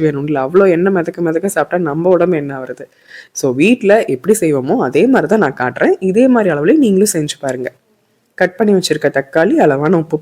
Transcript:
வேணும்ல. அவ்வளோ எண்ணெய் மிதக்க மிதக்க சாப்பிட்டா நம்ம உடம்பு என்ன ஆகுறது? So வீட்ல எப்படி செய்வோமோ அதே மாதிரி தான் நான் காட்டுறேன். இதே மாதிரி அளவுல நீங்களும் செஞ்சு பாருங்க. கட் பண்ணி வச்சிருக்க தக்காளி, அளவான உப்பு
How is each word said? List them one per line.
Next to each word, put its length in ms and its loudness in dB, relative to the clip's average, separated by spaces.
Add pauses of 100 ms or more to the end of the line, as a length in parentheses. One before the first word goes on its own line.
வேணும்ல. 400 -2
அவ்வளோ 200 2 (100)
எண்ணெய் 200 0
மிதக்க 320 -4
மிதக்க 280 -2
சாப்பிட்டா 240 -2 (100)
நம்ம 260 0
உடம்பு 260 0
என்ன 180 -8
ஆகுறது? 260 -14 (540)
So 100 -2 (100)
வீட்ல 400 2 (160)
எப்படி 240 0
செய்வோமோ 380 -2 (100)
அதே 160 0 (100)
மாதிரி 200 0
தான் 120 2
நான் 140 -4
காட்டுறேன். 340 -2 (160)
இதே 160 2 (120)
மாதிரி 180 0
அளவுல 200 2 (100)
நீங்களும் 300 2
செஞ்சு 280 -6
பாருங்க. 280 -6 (680)
கட் 200 -2
பண்ணி 160 2
வச்சிருக்க 420 -2
தக்காளி, 360 0 (120)
அளவான 380 0
உப்பு 160 -6